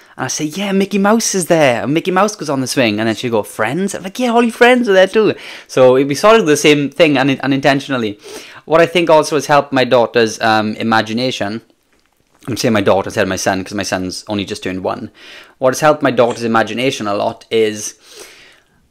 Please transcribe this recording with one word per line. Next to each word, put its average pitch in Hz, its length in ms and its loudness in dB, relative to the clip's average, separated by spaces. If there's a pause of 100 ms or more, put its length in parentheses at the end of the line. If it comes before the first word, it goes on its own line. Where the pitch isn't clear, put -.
(160)
And 131 100 -8
I - 20 -6
say, - 180 -6
"Yeah, 196 280 -6
Mickey 196 260 0
Mouse 214 340 0
is 180 140 -2
there. 135 360 2
And 117 80 -4
Mickey 165 200 -2
Mouse 190 240 0
goes 151 140 -10
on 135 120 -2
the 127 60 -4
swing." 110 320 0
And 113 80 0
then 110 80 -2
she'll 123 160 -6
go, 110 100 0
"Friends?" 135 540 -4
I'm - 80 -12
like, 190 160 -10
"Yeah, 247 100 -2
all 233 140 2
your 233 80 0
friends 240 360 4
are 202 60 2
there 190 140 6
too." 196 260 0 (340)
So 127 280 4
it'd 139 120 2
be 143 60 -4
sort 214 260 6
of 196 60 0
the 151 100 4
same 143 360 2
thing 151 260 2
un-, 135 220 0
unintentionally. 135 800 -2 (460)
What 156 140 2
I 170 60 6
think 165 240 0
also 156 260 4
has 135 120 -2
helped 143 260 2
my 131 120 2
daughter's, 117 540 2
um, 110 360 0
imagination, 110 880 -4 (840)
I'm 110 100 -6
saying 117 180 0
my 104 60 2
daughter, 98 280 2
I 92 40 -10
said 104 140 0
my 95 100 -4
son, 95 260 -4
'cause 92 100 -14
my 101 80 -6
son's 92 460 -6
only 101 180 -4
just - 160 -10
turned 92 220 -8
one. 101 260 -6 (480)
What 131 160 0
has 120 60 -8
helped 151 240 2
my 135 80 2
daughter's 117 320 0
imagination 113 640 -2
a 101 80 -2
lot 107 340 -6
is 107 460 -2 (960)